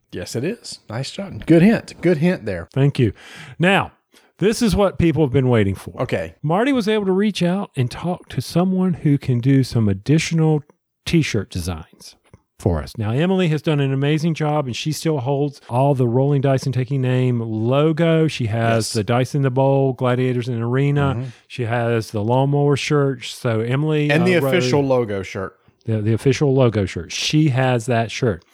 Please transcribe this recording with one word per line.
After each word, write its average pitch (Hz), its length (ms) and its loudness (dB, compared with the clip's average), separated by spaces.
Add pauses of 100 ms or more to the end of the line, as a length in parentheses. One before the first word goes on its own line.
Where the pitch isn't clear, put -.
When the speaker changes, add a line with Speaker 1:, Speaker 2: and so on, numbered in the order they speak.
(120)
Speaker 1:
Yes, 90 240 -10
it 120 80 -4
is. - 360 -10 (100)
Nice 117 220 -8
job. - 340 -12
Good 160 160 6
hint. - 400 2
Good 170 160 2
hint 165 280 0
there. 95 280 -6
Speaker 2:
Thank 135 240 2
you. 110 160 2 (460)
Now, 175 320 2 (480)
this 214 240 0
is 185 120 2
what 196 220 0
people 160 260 2
have 131 80 0
been 131 180 2
waiting 101 260 4
for. 90 260 -12
Speaker 1:
Okay. 90 400 -4
Speaker 2:
Marty 202 320 0
was 226 140 0
able 214 180 0
to 190 60 0
reach 196 320 0
out 185 320 -2
and 123 160 -2
talk - 380 -8
to - 120 -4
someone 185 540 0
who 143 240 2
can 120 200 -2
do 135 240 4
some 113 240 0
additional 156 760 0 (420)
T-shirt 123 460 0
designs 82 640 -8 (440)
for 80 220 0
us. - 160 -12
Now, 107 140 -4
Emily 180 380 0
has 151 120 -2
done 147 200 -2
an 135 100 0
amazing 147 440 0
job, 151 320 -2
and 117 80 -6
she 156 180 -6
still 151 260 -2
holds 139 400 -2 (100)
all 135 260 2
the 127 120 2
Rolling 135 320 2
Dice 135 240 0
and 135 100 -2
Taking 131 280 -2
Name 127 400 0
logo. 151 880 2
She 131 160 -4
has 113 420 0
Speaker 1:
Yes. - 60 -8
Speaker 2:
the 110 100 0
Dice 123 320 0
in 143 60 0
the 135 100 0
Bowl, 135 420 2
Gladiators 123 540 0
in 117 140 -4
Arena. 139 560 0
Speaker 1:
Mm-hmm. 123 120 -8 (200)
Speaker 2:
She 123 160 -8
has 117 460 -2
the 104 120 -4
lawnmower 139 540 2
shirt. 139 480 -2
So 113 340 -4
Emily, 147 500 0
Speaker 1:
And 147 160 2
the 180 120 2
Speaker 2:
uh, 156 40 2
wrote 135 140 0
Speaker 1:
official 127 260 2
logo 120 420 0
shirt. - 360 -10 (260)
Speaker 2:
the, 110 160 -2
the 110 120 0
official 135 400 2
logo 110 320 2
shirt. 82 260 -10
She 156 380 0
has 123 380 0
that 117 240 0
shirt. 104 420 -2